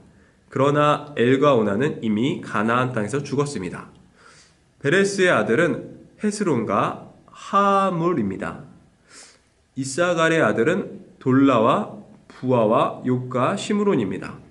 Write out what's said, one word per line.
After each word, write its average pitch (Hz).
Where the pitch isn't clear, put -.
그러나 147
엘과 135
오난은 110
이미 113
가나안 120
땅에서 113
죽었습니다. 127
베레스의 190
아들은 131
헤스론과 151
하물입니다. 180
이사갈의 165
아들은 120
돌라와 135
부아와 123
욕과 127
시므론입니다. 190